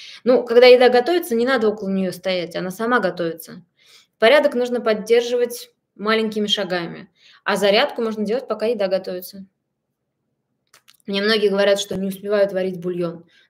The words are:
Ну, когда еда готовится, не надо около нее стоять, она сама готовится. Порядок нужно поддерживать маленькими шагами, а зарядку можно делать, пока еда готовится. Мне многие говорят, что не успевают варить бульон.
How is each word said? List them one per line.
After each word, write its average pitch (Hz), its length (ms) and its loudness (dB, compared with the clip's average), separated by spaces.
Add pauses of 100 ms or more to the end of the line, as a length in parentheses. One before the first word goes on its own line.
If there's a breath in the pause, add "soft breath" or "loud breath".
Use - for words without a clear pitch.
(240 loud breath)
Ну, 247 180 4
когда 240 240 8
еда 247 220 8
готовится, 247 460 0
не 233 100 0
надо 240 240 0
около 202 220 -4
нее 190 220 -4
стоять, 175 440 -6
она 180 140 -6
сама 233 280 -2
готовится. 175 640 -6 (560 soft breath)
Порядок 285 360 4
нужно 240 260 -4
поддерживать 233 880 -2 (260)
маленькими 214 500 -2
шагами, 175 640 -6 (340 soft breath)
а 202 120 -2
зарядку 214 440 2
можно 220 240 -4
делать, 226 240 -4
пока 214 160 -6
еда 214 240 -2
готовится. 190 560 -8 (1600)
Мне 196 140 -4
многие 208 300 2
говорят, 196 280 2
что - 180 -8
не 190 100 -6
успевают 196 480 -2
варить 185 260 -6
бульон. 175 460 -6 (240 soft breath)